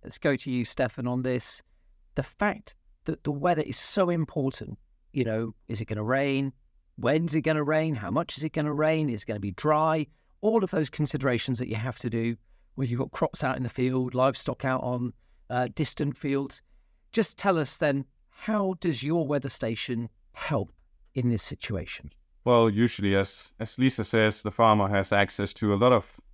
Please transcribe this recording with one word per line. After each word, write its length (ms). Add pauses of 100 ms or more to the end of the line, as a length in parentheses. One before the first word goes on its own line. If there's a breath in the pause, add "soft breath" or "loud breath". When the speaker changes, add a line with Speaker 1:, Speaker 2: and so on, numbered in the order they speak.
Speaker 1:
let's 160
go 160
to 160
you, 140
Stefan, 420
on 160
this. 400 (540)
The 80
fact 500 (300)
that 180
the 80
weather 320
is 140
so 340
important, 640 (360)
you 120
know, 300 (140)
is 120
it 40
gonna 180
rain? 500 (440)
When's 400
it 60
gonna 200
rain? 320
How 160
much 260
is 60
it 120
gonna 180
rain? 360
Is 140
it 40
gonna 120
be 140
dry? 560 (320)
All 240
of 80
those 180
considerations 720
that 80
you 80
have 240
to 100
do 240 (400)
when 140
you've 100
got 140
crops 320
out 120
in 60
the 60
field, 440
livestock 520
out 180
on, 300 (380)
uh, 260
distant 400
fields. 440 (520)
Just 260
tell 180
us 220
then, 260 (260)
how 500
does 240
your 200
weather 240
station 600 (240)
help 400 (420)
in 160
this 140
situation? 680 (340)
Speaker 2:
Well, 240
usually, 460
as, 460
as 180
Lisa 240
says, 400
the 80
farmer 380
has 240
access 420
to 180
a 40
lot 160
of 280 (140)